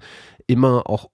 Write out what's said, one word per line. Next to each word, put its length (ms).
immer 420
auch 260